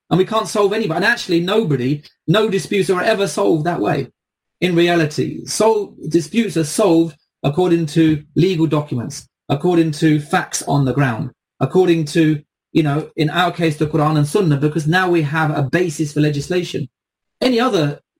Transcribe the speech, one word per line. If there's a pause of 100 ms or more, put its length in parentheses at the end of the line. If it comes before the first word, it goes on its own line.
And
we
can't
solve
anybody.
And
actually,
nobody, (240)
no
disputes
are
ever
solved
that
way. (500)
In
reality,
sol-, (140)
disputes
are
solved (260)
according
to (100)
legal
documents, (200)
according
to
facts
on
the
ground, (300)
according
to, (300)
you
know,
in
our
case,
the
Quran
and
Sunnah,
because
now
we
have
a
basis
for
legislation. (520)
Any
other (200)